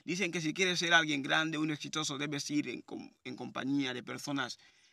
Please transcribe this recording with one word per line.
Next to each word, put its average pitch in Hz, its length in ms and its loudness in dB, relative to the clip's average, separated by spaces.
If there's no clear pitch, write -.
dicen 180 280 -2
que 175 100 -2
si 156 120 0
quieres 180 260 2
ser 170 140 4
alguien 156 300 6
grande, 156 340 2
un 156 140 0
exitoso, 147 460 -4
debes 143 320 -4
ir 143 200 0
en - 120 -6
com-, - 320 -10
en 127 120 -8
compañía 127 580 -2
de 123 100 -8
personas 127 560 -4